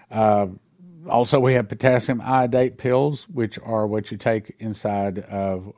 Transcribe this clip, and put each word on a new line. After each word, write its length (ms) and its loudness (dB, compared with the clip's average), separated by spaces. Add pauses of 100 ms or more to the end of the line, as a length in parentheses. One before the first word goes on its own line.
(120)
Uh, 360 4 (600)
also, 320 4
we 140 4
have 160 2
potassium 500 0
iodate 580 0
pills, 520 -2
which 300 -4
are 280 -2
what 240 -4
you 60 -10
take 420 -4
inside 600 -4
of 580 -6